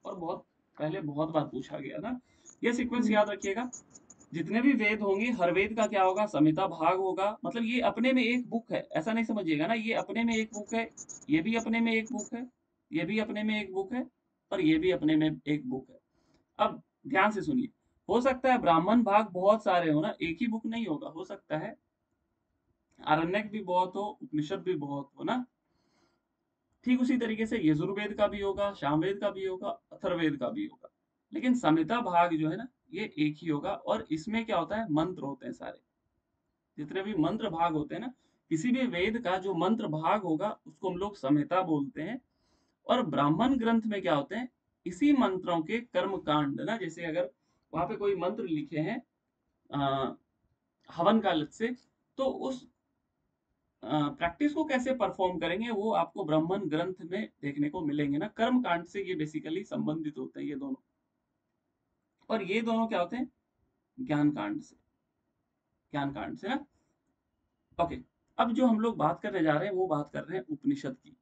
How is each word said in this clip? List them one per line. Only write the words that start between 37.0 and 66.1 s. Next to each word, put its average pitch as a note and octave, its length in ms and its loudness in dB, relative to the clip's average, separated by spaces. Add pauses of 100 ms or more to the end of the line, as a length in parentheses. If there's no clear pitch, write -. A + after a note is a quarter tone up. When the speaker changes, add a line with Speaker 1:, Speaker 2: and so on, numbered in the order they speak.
Speaker 1:
भी G#3+ 120 -4
मंत्र G3 340 0
भाग E3 240 6
होते D3 220 -2
हैं F#3 60 -6
ना, B3+ 120 -6 (360)
किसी E3 220 2
भी B3+ 160 4
वेद G3 360 0
का F#3 140 2
जो F#3+ 160 -2
मंत्र F#3 340 2
भाग D#3+ 340 2
होगा F3+ 460 -2
उसको F3+ 220 -6
हम F3 80 -4
लोग G3+ 180 -4
संहिता D3 460 2
बोलते D3 400 -2
हैं। A3 200 -6 (640)
और A#3+ 180 2
ब्राह्मण D#3+ 520 4
ग्रंथ A3+ 280 2
में G#3 160 -2
क्या E3+ 140 2
होते C#3+ 200 -2
हैं, B3 140 -6 (360)
इसी C#4+ 280 4
मंत्रों F#3 480 2
के G#3 180 -2
कर्म A#3+ 380 -2
कांड D4 440 0
ना, B3 160 -2
जैसे E3+ 280 -8
अगर E3 240 -2 (440)
वहां E3 140 -2
पे A3 80 -6
कोई G3+ 200 0
मंत्र F#3 280 -4
लिखे D#3 360 -4
हैं, G3 220 -2 (720)
अ, C3+ 440 0 (760)
हवन G3+ 300 4
काल E3+ 260 2
से, A#3+ 300 -6 (420)
तो C4+ 80 0
उस, C4 420 -4 (1160)
अ, D3 260 0
प्रैक्टिस D4 440 0
को D#4 120 0
कैसे C4 280 0
परफॉर्म F#3 460 0
करेंगे F#3+ 300 -2
वो G#3+ 240 -2
आपको G3 320 -2
ब्राह्मण D#3+ 440 0
ग्रंथ E3+ 320 -2
में F#3 280 -6 (120)
देखने D3 280 -2
को F3 120 -6
मिलेंगे C#3+ 360 -2
ना। G3 100 -2
कर्म B3 340 2
कांड F3 240 0
से G3 180 -6
ये F3+ 120 -4 (100)
basically D#3 400 -6
संबंधित D3+ 520 -4
होते C3 220 -10
हैं C#3 80 -6
ये D3 80 -6
दोनों, C4 280 -8 (1500)
और A3 140 0
ये G#3 180 0
दोनों A3+ 260 0
क्या G#3 120 -2
होते F3 180 -2
हैं, C#4 140 -6 (680)
ज्ञान D3 320 2
कांड G#2 300 -4
से, - 140 -20 (1160)
ज्ञान C#3+ 220 -4